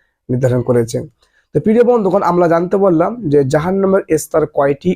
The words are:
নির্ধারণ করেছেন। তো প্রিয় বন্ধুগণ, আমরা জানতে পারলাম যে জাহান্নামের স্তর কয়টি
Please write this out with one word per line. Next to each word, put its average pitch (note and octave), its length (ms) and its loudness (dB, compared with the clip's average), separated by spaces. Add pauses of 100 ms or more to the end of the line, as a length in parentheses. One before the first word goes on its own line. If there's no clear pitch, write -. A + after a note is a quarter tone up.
(300)
নির্ধারণ B2+ 320 0
করেছেন। A#2+ 460 -2 (460)
তো D3+ 60 -2
প্রিয় A3 240 2
বন্ধুগণ, G3+ 400 2
আমরা F3 240 2
জানতে F3 300 0
পারলাম F#3+ 520 0
যে C#3+ 140 4
জাহান্নামের F#3 720 0
স্তর D3+ 360 -2
কয়টি C#3+ 420 -2